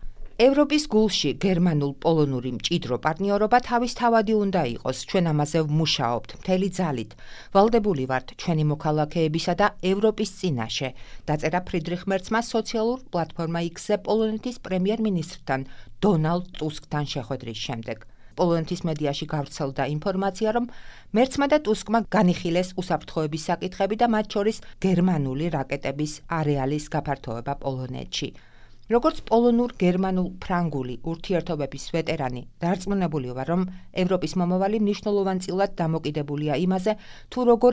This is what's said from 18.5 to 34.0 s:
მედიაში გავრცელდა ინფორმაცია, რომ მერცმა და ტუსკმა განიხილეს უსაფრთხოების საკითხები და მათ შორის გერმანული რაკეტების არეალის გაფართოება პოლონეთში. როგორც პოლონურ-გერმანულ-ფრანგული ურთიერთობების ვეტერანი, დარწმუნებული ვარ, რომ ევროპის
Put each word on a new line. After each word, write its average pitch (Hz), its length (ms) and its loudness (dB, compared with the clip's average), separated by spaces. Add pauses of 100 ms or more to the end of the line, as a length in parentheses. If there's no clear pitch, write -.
მედიაში 151 460 -2
გავრცელდა 139 600 -4
ინფორმაცია, 190 640 -2
რომ 240 160 0 (420)
მერცმა 262 400 2
და 302 120 6
ტუსკმა 220 440 0
განიხილეს 180 680 2
უსაფრთხოების 156 720 -2
საკითხები 190 520 -2
და 240 120 4
მათ 214 200 0
შორის 214 340 0 (140)
გერმანული 170 760 2
რაკეტების 143 600 -4 (140)
არეალის 147 600 0
გაფართოება 139 680 -4
პოლონეთში. 127 720 -6 (580)
როგორც 240 340 2
პოლონურ-გერმანულ-ფრანგული 185 1800 2
ურთიერთობების 165 880 -4
ვეტერანი, 147 560 -2 (140)
დარწმუნებული 175 760 0
ვარ, 131 160 -6
რომ 175 160 2 (300)
ევროპის 180 420 0